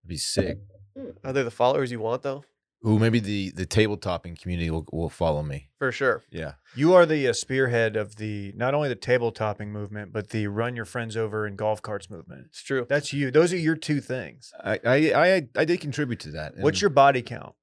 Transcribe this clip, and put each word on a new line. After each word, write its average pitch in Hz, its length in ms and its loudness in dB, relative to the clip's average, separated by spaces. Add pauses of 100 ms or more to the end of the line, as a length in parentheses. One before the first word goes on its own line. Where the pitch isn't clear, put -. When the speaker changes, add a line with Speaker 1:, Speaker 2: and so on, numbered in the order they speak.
Speaker 1:
It'd 87 60 -16
be 87 80 -6
sick. - 400 -2 (640)
Speaker 2:
Are 131 80 -6
they 139 100 2
the 117 80 -2
followers 127 400 2
you 120 80 -8
want, 113 240 -4
though? 139 220 -8 (420)
Speaker 1:
Ooh, 107 100 6
maybe 113 220 4
the, 101 320 -2
the 92 160 -6
table 107 300 2
topping 85 400 -6
community 85 340 -4
will, 80 220 -4
will 80 160 -4
follow 76 340 -2
me. 69 280 -10 (100)
Speaker 2:
For 135 100 -2
sure. 151 400 -2
Speaker 1:
Yeah. 76 220 -10 (240)
Speaker 3:
You 160 180 4
are 175 100 10
the, 151 220 2
uh, 120 60 2
spearhead 120 640 0
of 107 180 -4
the, 104 400 -8
not 120 180 -2
only 147 160 0
the 123 60 -4
table 120 380 0
topping 104 400 -6
movement, 104 400 -10
but 104 180 -6
the 107 160 -2
run 113 300 -4
your 113 80 -8
friends 113 320 -8
over 107 280 -2
in 101 120 -8
golf 107 260 -2
carts 104 260 -10
movement. 80 420 -18
Speaker 2:
It's - 120 -20
true. 131 260 -4
Speaker 3:
That's 147 240 0
you. 139 200 -2
Those 165 200 6
are 190 40 -2
your 160 180 2
two 151 260 -2
things. 107 520 -10 (100)
Speaker 1:
I, 101 220 -2
I, 127 120 4 (160)
I, 165 440 4
I 156 80 4
did 170 160 0
contribute 135 400 -4
to 78 120 -12
that, 78 240 -10
Speaker 3:
What's 151 200 2
Speaker 1:
and 190 60 0
Speaker 3:
your 202 80 4
body 135 320 6
count? - 400 -14